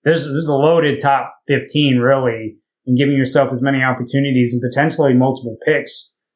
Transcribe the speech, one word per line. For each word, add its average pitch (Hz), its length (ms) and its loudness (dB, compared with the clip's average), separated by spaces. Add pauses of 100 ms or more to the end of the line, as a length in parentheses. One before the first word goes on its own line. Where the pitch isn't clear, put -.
This, 160 140 2
this 143 80 -4
is 147 220 -4
a 143 60 0
loaded 151 460 2
top 139 340 0 (120)
fifteen, 139 520 0
really, 120 580 0 (300)
and 127 120 2
giving 143 180 2
yourself 135 360 0
as 123 100 -4
many 139 200 0
opportunities 127 680 0
and 123 80 -4
potentially 139 540 0
multiple 127 500 0
picks, 147 460 -4 (240)